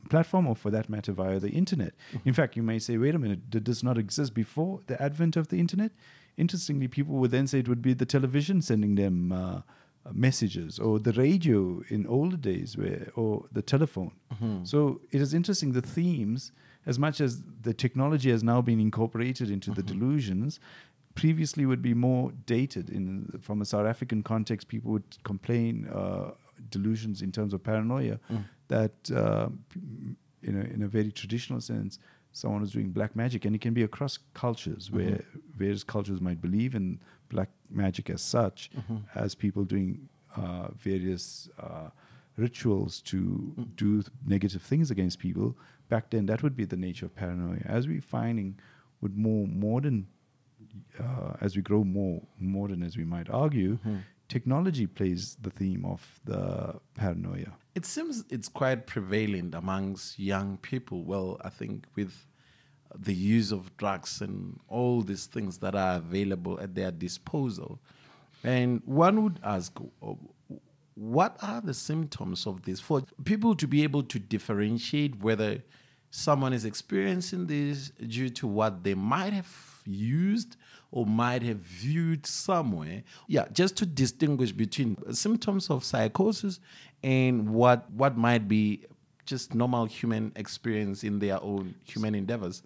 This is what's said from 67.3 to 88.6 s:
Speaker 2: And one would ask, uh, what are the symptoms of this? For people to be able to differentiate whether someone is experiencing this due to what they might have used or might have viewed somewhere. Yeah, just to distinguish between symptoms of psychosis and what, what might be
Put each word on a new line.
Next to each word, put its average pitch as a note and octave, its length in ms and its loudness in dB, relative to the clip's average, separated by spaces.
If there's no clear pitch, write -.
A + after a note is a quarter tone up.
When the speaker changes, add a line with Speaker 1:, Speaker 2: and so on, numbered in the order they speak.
Speaker 2:
And B2 420 2
one F3 380 6
would F#3 200 0
ask, F#2+ 340 -4
uh, G#1 120 -10
what A#2+ 460 0
are A3 200 -6
the E3 120 -6
symptoms C#3+ 720 -4
of F#2+ 180 -6
this? F#2 160 -6
For C#3 240 0
people G#3+ 320 4
to D3+ 120 0
be D3 160 4
able C#3+ 200 2
to A2+ 160 -6
differentiate A2 1040 -2
whether G#2+ 420 0
someone C3+ 420 2
is A2+ 140 -2
experiencing F3+ 800 -2
this C#3+ 420 -2
due B2 240 -2
to A#2+ 180 -6
what G2+ 360 2
they G2 100 2
might C3+ 380 0
have - 540 -8
used D3 720 0
or A#2+ 140 0
might A#2+ 380 2
have A2+ 160 -2
viewed D3 680 -2
somewhere. G2 760 -2
Yeah, - 260 2
just F#3+ 240 2
to G#3 80 0
distinguish C3+ 640 2
between A2 460 0
symptoms G#3 560 0
of C3 160 0
psychosis F#3 760 2
and B2+ 480 4
what, A#2+ 420 6
what B2 260 2
might A#2 320 4
be G#2+ 340 4